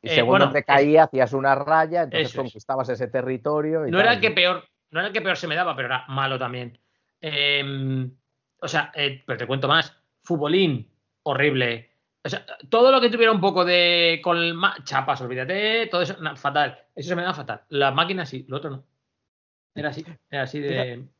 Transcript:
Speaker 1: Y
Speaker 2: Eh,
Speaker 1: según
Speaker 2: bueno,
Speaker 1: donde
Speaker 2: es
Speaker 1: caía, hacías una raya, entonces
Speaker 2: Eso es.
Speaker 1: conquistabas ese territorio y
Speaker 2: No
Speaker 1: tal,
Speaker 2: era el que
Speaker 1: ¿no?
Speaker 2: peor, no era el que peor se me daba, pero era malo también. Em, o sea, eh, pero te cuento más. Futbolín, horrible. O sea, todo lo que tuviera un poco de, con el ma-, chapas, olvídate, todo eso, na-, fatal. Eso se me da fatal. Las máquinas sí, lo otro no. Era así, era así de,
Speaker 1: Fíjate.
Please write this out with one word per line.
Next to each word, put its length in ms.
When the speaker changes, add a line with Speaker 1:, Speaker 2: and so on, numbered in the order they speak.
Speaker 1:
Y 60
Speaker 2:
Eh, 80
Speaker 1:
según 140
Speaker 2:
bueno, 160
Speaker 1:
donde 120
Speaker 2:
es 80
Speaker 1:
caía, 380
hacías 280
una 220
raya, 480
entonces 300
Speaker 2:
Eso 100
es. 60
Speaker 1:
conquistabas 420
ese 160
territorio 800
y 40
Speaker 2:
No 80
Speaker 1:
tal, 80
Speaker 2:
era 80
el 60
que 100
Speaker 1:
¿no? 40
Speaker 2:
peor, 300
no 80
era 80
el 80
que 80
peor 160
se 80
me 80
daba, 220
pero 120
era 200
malo 300
también. 380
Em, 880
o 80
sea, 260
eh, 300
pero 140
te 80
cuento 220
más. 280
Futbolín, 680
horrible. 680
O 40
sea, 160
todo 240
lo 80
que 100
tuviera 220
un 80
poco 240
de, 580
con 160
el 160
ma-, 300
chapas, 360
olvídate, 680
todo 140
eso, 180
na-, 160
fatal. 420
Eso 140
se 80
me 60
da 120
fatal. 340
Las 260
máquinas 340
sí, 200
lo 100
otro 120
no. 140
Era 160
así, 140
era 120
así 180
de, 80
Speaker 1:
Fíjate. 360